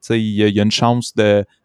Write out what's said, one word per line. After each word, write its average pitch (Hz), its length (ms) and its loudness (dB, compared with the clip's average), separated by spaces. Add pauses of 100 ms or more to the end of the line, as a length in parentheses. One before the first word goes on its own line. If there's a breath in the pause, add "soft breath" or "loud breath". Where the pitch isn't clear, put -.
sais, 117 200 -4
il 110 140 -4
y 104 80 0
a, 107 60 4
il 104 60 0
y 104 60 2
a - 20 2
une 107 80 2
chance 120 440 -2
de, 104 300 2 (200)